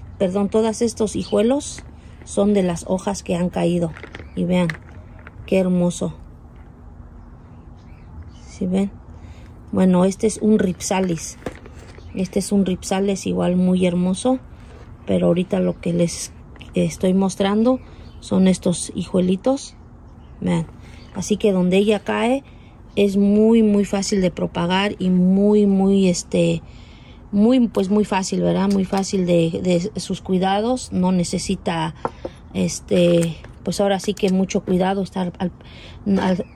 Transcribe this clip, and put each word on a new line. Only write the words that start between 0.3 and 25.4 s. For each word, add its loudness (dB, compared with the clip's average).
todos 0
estos -2
hijuelos 0
son 0
de 2
las -2
hojas -4
que -4
han -2
caído. 0
Y -2
vean, 2
qué 2
hermoso. 0
¿Sí -8
ven? -2
Bueno, 4
este 0
es -2
un 4
Ripsalis. -2
Este -2
es -4
un 4
Ripsalis -2
igual 0
muy 2
hermoso. 0
Pero 2
ahorita 0
lo -2
que -4
les -2
estoy 0
mostrando 2
son 2
estos 0
hijuelitos. -2
Vean. -2
Así -2
que 2
donde 2
ella 2
cae -2
es 2
muy, 6
muy 4
fácil -2
de 2
propagar -2
y 0
muy, 4